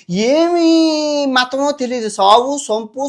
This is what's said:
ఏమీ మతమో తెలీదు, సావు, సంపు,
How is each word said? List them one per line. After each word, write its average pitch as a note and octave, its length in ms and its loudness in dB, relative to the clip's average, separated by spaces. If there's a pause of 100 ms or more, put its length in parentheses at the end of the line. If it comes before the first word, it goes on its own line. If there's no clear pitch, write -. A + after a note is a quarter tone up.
(120)
ఏమీ E4 580 2 (600)
మతమో C4 380 -2
తెలీదు, B3 380 -4
సావు, A#3 500 2
సంపు, A3+ 500 -6